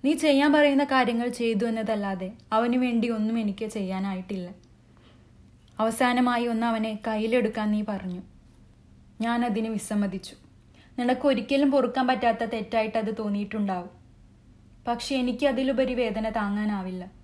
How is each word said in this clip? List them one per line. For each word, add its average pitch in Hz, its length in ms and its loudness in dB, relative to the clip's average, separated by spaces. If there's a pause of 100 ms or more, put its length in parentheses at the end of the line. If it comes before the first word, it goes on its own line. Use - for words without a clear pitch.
നീ 285 120 2
ചെയ്യാൻ 285 380 4
പറയുന്ന 285 400 6
കാര്യങ്ങൾ 240 380 2
ചെയ്തു 226 340 0
എന്നതല്ലാതെ 202 680 -2 (200)
അവനു 240 280 2
വേണ്ടി 240 300 0
ഒന്നും 220 300 -2
എനിക്ക് 208 300 -4
ചെയ്യാനായിട്ടില്ല. 190 760 -6 (1300)
അവസാനമായി 240 720 2
ഒന്ന് 233 200 0
അവനെ 220 340 -2
കയ്യിലെടുക്കാൻ 220 720 0
നീ 214 120 0
പറഞ്ഞു. 185 400 -6 (960)
ഞാനതിന് 226 500 0
വിസമ്മതിച്ചു. 202 680 -4 (640)
നിനക്കൊരിക്കലും 262 720 2
പൊറുക്കാൻ 254 360 2
പറ്റാത്ത 233 380 2
തെറ്റായിട്ടത് 220 720 -2
തോന്നിയിട്ടുണ്ടാവും. 202 720 -2 (920)
പക്ഷെ 240 320 -4
എനിക്കതിലുപരി 254 800 0
വേദന 220 340 -2
താങ്ങാനാവില്ല. 202 760 -2 (200)